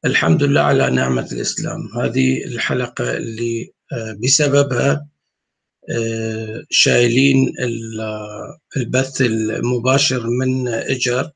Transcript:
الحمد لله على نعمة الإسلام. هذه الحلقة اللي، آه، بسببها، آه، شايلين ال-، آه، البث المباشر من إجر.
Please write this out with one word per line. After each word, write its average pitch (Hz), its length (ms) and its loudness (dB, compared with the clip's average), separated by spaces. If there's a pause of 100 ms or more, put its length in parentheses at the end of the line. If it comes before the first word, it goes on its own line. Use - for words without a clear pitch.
الحمد 147 380 2
لله 143 180 4
على 135 300 4
نعمة 127 420 0
الإسلام. 110 560 -6 (120)
هذه 127 440 0
الحلقة 123 720 -4
اللي، 117 560 -4 (200)
آه، 110 300 -6
بسببها، 139 880 2 (800)
آه، 113 800 -4
شايلين 127 920 4
ال-، 113 400 -4
آه، 107 580 -8 (180)
البث 131 460 -2
المباشر 117 1040 0
من 127 420 0
إجر. 131 680 -2